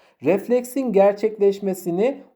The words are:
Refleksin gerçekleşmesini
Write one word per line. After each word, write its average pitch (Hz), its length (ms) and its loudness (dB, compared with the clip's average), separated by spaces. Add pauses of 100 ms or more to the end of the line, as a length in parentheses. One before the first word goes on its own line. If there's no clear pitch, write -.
(240)
Refleksin 240 680 0
gerçekleşmesini 202 1300 0 (140)